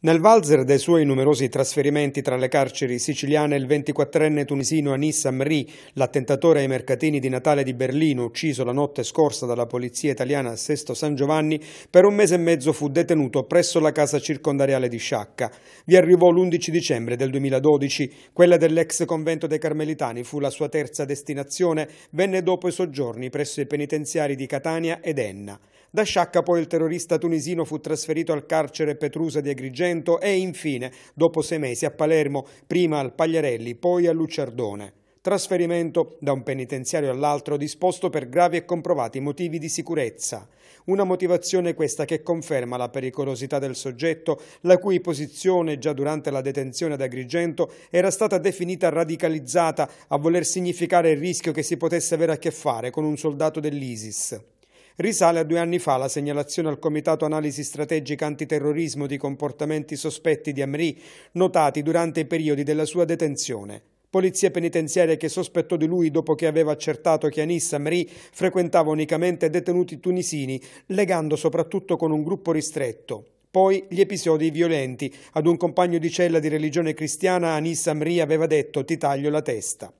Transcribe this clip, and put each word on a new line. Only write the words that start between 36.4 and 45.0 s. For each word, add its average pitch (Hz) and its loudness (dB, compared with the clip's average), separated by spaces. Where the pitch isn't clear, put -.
penitenziario 131 -4
all'altro 147 -2
disposto 175 -2
per 131 -6
gravi 170 2
e 165 -6
comprovati 151 -2
motivi 156 -4
di 156 -8
sicurezza. 127 -6
Una 196 2
motivazione 180 0
questa 151 -2
che 156 -4
conferma 131 -4
la 123 -4
pericolosità 135 -6
del 135 -6
soggetto, 156 -4
la 180 8
cui 185 2